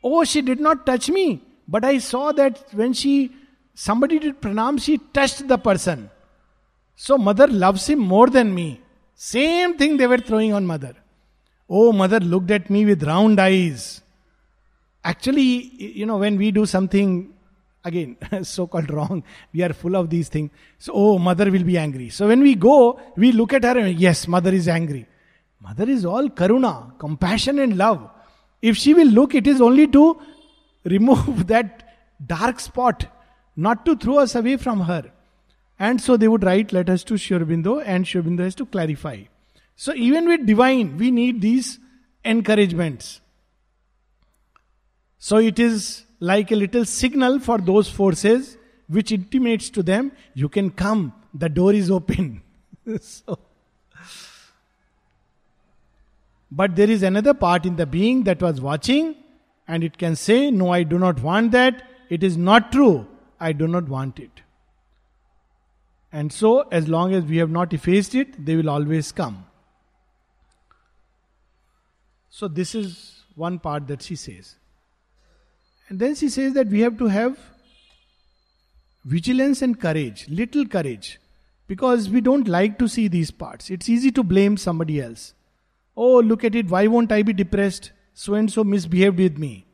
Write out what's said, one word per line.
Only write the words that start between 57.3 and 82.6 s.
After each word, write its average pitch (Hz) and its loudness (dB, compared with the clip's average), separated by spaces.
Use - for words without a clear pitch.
part 175 0
in 180 -4
the 165 -4
being 208 0
that 185 -2
was 165 -2
watching, 254 -2
and 165 -4
it 165 -8
can 165 -4
say, 262 0
"No, 185 0
I 175 0
do 160 -2
not 175 0
want 202 0
that. 247 2
It 170 -4
is 185 0
not 208 4
true. 208 4
I 165 -4
do 156 -4
not 170 -4
want 131 -10
it." - -20
And 151 -8
so, 226 2
as 165 -2
long 175 0
as 185 0
we 160 -2
have 165 0
not 170 -2
effaced 185 0
it, 254 -4
they 160 -2
will 156 0
always 147 -4
come. 104 -10
So - -12
this 170 -8
is 196 -12
one 170 -8
part 147 -10
that 139 -12
she 170 -12
says. - -20
And 190 -12
then 262 -2
she 294 -4
says 269 -4
that 262 0
we 208 0
have 233 0
to 240 -2
have 226 -2
vigilance 254 -2
and 247 -2
courage, 156 -6
little 240 -4
courage, 135 -8
because 226 -2
we 233 0
don't 247 0
like 196 0